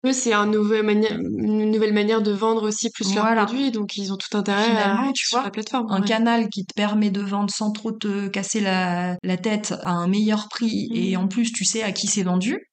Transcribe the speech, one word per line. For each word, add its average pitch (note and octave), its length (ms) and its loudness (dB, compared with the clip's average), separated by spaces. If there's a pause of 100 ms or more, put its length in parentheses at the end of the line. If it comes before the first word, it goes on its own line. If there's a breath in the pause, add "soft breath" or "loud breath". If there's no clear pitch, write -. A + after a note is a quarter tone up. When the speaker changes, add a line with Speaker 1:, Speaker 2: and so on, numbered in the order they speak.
Speaker 1:
Eux, C4 80 2
c'est A#3+ 200 0
un G#3 140 4
nouvel G#3+ 380 2
mani-, G#3+ 260 4
une G#3+ 600 0
nouvelle G#3+ 220 2
manière G#3+ 280 4
de G#3 80 2
vendre A3 380 2
aussi G#3+ 220 -2
plus G3 240 -4
leurs G#3+ 100 2
Speaker 2:
Voilà. A3 220 4
Speaker 1:
produits, B3+ 260 0
donc G#3 240 -4
ils G3 160 -6
ont F#3+ 40 -4
tout - 200 -6
intérêt G3+ 260 0
à A3 60 2
Speaker 2:
Finalement, A3 400 2
Speaker 1:
être C4 60 -2
Speaker 2:
tu - 120 -2
Speaker 1:
sur A#3+ 120 0
Speaker 2:
vois, C4+ 80 -2
Speaker 1:
la - 40 -4
plateforme, A3 400 -4
Speaker 2:
un G3 100 0
Speaker 1:
ouais. G3+ 60 0
Speaker 2:
canal A3+ 440 2
qui F#3+ 140 -6
te - 100 -16
permet G#3 360 2
de G3 120 -2
vendre G3+ 300 -2
sans G#3+ 200 -2
trop A3+ 180 -6
te G3+ 380 -4
casser G3 320 -4
la, F3+ 640 0
la F#3 120 0
tête G#3+ 460 -2
à - 80 -4
un F3 160 0
meilleur G#3+ 420 2
prix, G#3+ 420 -2
Speaker 1:
Mhm. A3+ 60 -4
Speaker 2:
et F#3 200 0
en F#3 100 0
plus, A3+ 260 0
tu F#3+ 120 -4
sais A3 180 0
à G3+ 80 -2
qui - 160 -4
c'est G3+ 160 0
vendu. F#3 300 0 (200)